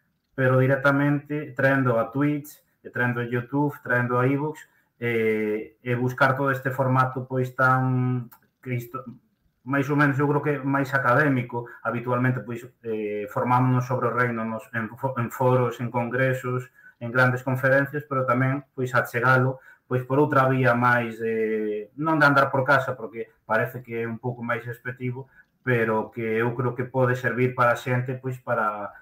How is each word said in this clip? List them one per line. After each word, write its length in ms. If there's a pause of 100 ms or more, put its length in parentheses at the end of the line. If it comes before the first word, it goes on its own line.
(360)
pero 240
directamente 1000
traendo 420
a 120
Twitch, 400 (340)
e 60
traendo 300
a 40
YouTube, 560
traendo 380
a 80
Evox, 340 (400)
eh, 800
e 160
buscar 400
todo 140
este 180
formato, 560
pois, 320
tan, 720 (320)
que 160
isto, 280 (600)
máis 240
ou 80
menos, 240
eu 80
creo 160
que 160
máis 320
académico. 800 (100)
Habitualmente, 640
pois, 220 (180)
eh, 480
formámonos 560
sobre 200
o 40
reino 320
nos, 320
en 220
fo-, 180
en 140
foros, 500
en 80
congresos, 800 (320)
en 120
grandes 300
conferencias, 640
pero 180
tamén, 380 (100)
pois, 180
achegalo 680 (260)
pois, 180
por 140
outra 300
vía 240
máis 480
de, 800
non 160
de 100
andar 220
por 160
casa, 320
porque 320 (160)
parece 400
que 180
é 60
un 80
pouco 240
máis 240
despectivo, 640 (360)
pero 480
que 280
eu 160
creo 200
que 80
pode 320
servir 400
para 160
a 80
xente, 400
pois, 200
para 600